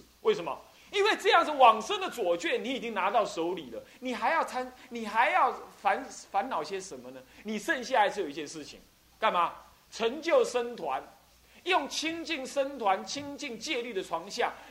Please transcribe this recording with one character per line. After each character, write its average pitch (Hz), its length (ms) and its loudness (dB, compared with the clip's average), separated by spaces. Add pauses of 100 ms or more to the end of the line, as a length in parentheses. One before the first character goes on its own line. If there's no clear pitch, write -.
(220)
为 220 120 4
什 175 120 -4
么？ 131 120 -6 (320)
因 392 140 0
为 415 140 4
这 381 140 2
样 339 120 6
子 294 80 -2
往 233 300 8
生 392 180 -4
的 370 100 -4
左 175 280 0
卷 254 260 -2
你 220 60 -4
已 262 100 -4
经 226 140 -6
拿 190 180 0
到 220 140 4
手 170 280 -2
里 156 180 -8
了， 107 120 -10 (160)
你 247 160 -4
还 233 160 2
要 320 140 4
参-， 254 260 -6 (160)
你 233 180 -8
还 226 260 4
要 294 200 4 (300)
烦-， 208 200 2 (300)
烦 208 160 0
恼 202 160 -4
些 185 160 -6
什 156 180 -12
么 123 140 -16
呢？ 131 100 -16 (220)
你 214 160 -4
剩 269 240 -2
下 247 160 2
还 202 100 6
是 - 120 -4
有 156 80 -2
一 143 40 -10
件 147 140 -6
事 151 160 -12
情， 110 160 -16 (400)
干 214 140 2
嘛？ 175 200 2 (380)
成 233 300 -2
就 285 240 4
僧 240 320 -2
团， 143 260 -6 (600)
用 320 240 2
清 330 340 -4
净 285 220 -6
僧 277 340 -4
团、 208 260 2
清 285 320 -8
净 240 220 -10
戒 285 220 -4
律 240 120 -8
的 190 80 -2
床 170 300 -8
下 190 220 -2 (180)